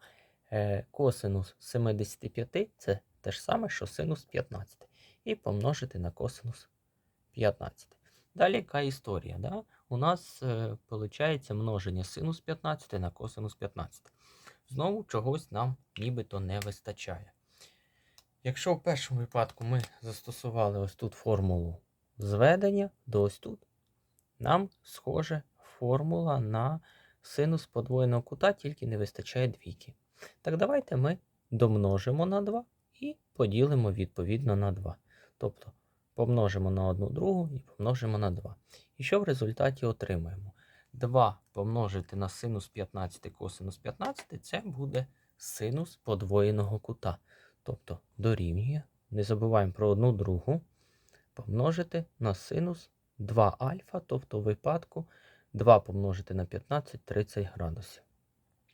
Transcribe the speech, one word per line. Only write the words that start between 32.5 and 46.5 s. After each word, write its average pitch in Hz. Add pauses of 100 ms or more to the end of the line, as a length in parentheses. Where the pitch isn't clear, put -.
і 294 (160)
поділимо 117
відповідно 101
на 101
два. 92 (420)
Тобто - (420)
помножимо 104
на 95
одну 98
другу 175
і 127
помножимо 113
на 101
два. - (420)
І 135
що 196
в -
результаті 131
отримаємо? 95 (400)
Два 123 (140)
помножити 101
на 98
синус 110
п'ятнадцяти 95
косинус 95
п'ятнадцяти — -
це -
буде 139 (300)
синус 131
подвоєного 104